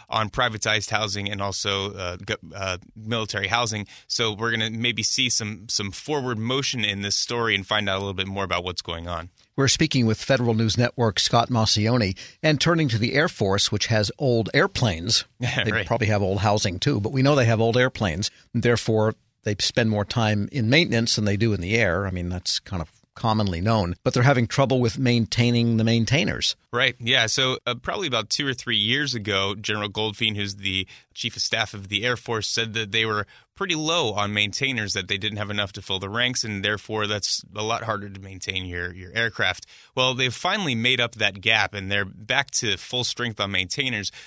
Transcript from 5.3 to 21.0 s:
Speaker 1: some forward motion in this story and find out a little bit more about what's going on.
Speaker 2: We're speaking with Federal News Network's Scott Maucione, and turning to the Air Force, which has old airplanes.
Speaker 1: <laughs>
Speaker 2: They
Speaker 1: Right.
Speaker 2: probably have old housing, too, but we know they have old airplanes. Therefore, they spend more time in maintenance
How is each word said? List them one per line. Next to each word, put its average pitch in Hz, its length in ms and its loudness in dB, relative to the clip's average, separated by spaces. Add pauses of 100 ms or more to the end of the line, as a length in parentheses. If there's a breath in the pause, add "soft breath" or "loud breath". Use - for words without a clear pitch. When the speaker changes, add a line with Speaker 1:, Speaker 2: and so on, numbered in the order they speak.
Speaker 1:
some 101 220 -4
forward 127 480 -4
motion 123 460 -2
in 101 180 -2
this 101 140 -2
story 113 400 0
and 95 100 -4
find 104 220 0
out 95 80 0
a - 20 -2
little 98 160 -4
bit 95 140 -4
more 98 160 -2
about 90 180 -2
what's 90 200 -6
going 85 260 -8
on. 85 220 -6 (260 soft breath)
Speaker 2:
We're 135 120 4
speaking 139 360 2
with 110 180 0
Federal 123 300 2
News 110 240 2
Network's 120 460 2
Scott 117 260 2
Maucione, 110 640 2 (280 loud breath)
and 156 180 2
turning 165 300 4
to 110 80 0
the 113 160 0
Air 151 120 4
Force, 101 460 0
which 104 140 -2
has 107 320 2
old 117 340 2
airplanes. 110 720 2 (160)
Speaker 1:
<laughs> - 0 -
Speaker 2:
They 123 320 0
Speaker 1:
Right. 110 140 0
Speaker 2:
probably 117 220 2
have 104 140 2
old 95 180 0
housing, 104 380 2
too, 131 220 0
but 101 100 -2
we 131 120 2
know 143 120 6
they 127 120 4
have 113 140 4
old 117 180 4
airplanes. 104 520 0 (220 soft breath)
Therefore, 113 640 2 (300)
they 104 140 0
spend - 300 2
more 104 160 2
time 107 480 2
in 113 160 0
maintenance 117 480 4